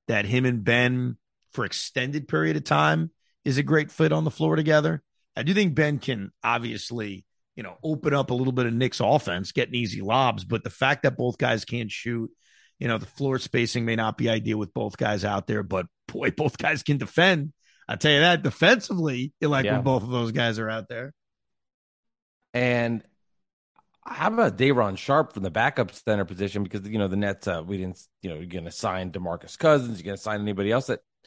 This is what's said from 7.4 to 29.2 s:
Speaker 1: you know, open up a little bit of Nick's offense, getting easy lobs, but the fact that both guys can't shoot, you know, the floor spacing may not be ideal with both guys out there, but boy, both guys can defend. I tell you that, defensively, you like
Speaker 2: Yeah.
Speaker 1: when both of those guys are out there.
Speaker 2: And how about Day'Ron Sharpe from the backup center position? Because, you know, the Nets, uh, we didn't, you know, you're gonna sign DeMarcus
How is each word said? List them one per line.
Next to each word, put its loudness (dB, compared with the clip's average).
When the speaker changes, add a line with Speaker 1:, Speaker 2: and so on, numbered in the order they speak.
Speaker 1:
you -12
know, -14
open 0
up 0
a 0
little 0
bit 2
of 0
Nick's 0
offense, 2
getting -2
easy -4
lobs, 2
but -4
the -8
fact 0
that 2
both -2
guys 0
can't -6
shoot, -6
you -4
know, 0
the -12
floor -2
spacing -2
may 0
not 0
be 0
ideal 0
with -6
both -6
guys -2
out -2
there, -2
but -2
boy, -2
both 0
guys -2
can 0
defend. 2
I -6
tell 4
you 6
that, 6
defensively, 2
you 2
like 2
Speaker 2:
Yeah. 2
Speaker 1:
when 0
both 2
of -6
those -2
guys 0
are -4
out -8
there. -12
Speaker 2:
And 0
how -2
about 2
Day'Ron 4
Sharpe 2
from -8
the -2
backup 0
center 0
position? -4
Because, -6
you -4
know, 2
the -2
Nets, -2
uh, -2
we -4
didn't, -8
you -8
know, -8
you're -10
gonna -10
sign -4
DeMarcus -8